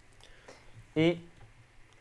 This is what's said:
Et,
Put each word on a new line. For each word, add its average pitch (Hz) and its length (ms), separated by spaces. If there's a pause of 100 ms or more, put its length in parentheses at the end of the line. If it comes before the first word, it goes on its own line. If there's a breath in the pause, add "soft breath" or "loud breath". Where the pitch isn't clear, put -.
(960 soft breath)
Et, 165 200 (840)